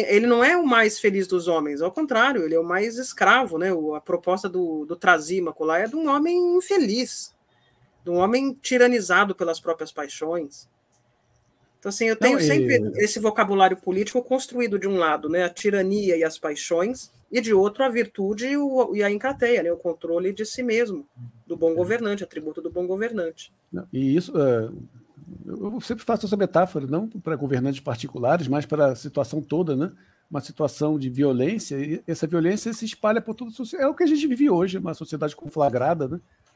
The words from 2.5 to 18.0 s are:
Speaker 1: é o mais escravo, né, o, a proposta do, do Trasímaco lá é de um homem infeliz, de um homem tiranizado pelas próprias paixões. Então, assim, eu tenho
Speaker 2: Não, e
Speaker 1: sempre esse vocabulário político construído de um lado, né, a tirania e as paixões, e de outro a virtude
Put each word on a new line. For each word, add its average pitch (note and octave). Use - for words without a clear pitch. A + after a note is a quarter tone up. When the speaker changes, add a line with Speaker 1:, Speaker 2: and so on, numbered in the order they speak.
Speaker 1:
é E3
o E3
mais G3+
escravo, A3
né, F#3+
o, D#3
a D3+
proposta F#3
do, E3
do E3
Trasímaco E3+
lá D#3+
é A3
de A#3+
um D#4+
homem F4
infeliz, B3+
de F3
um F3
homem B3
tiranizado G#3
pelas E3+
próprias E3
paixões. D#3
Então, G3+
assim, G#3+
eu A3+
tenho B3+
Speaker 2:
Não, C#4
e -
Speaker 1:
sempre C#3+
esse G#3+
vocabulário G3
político G3+
construído B3
de F#3+
um G3
lado, D#3
né, F3+
a E3+
tirania G3
e E3
as D#3+
paixões, E3+
e A3+
de A3
outro G3+
a C4+
virtude G#3+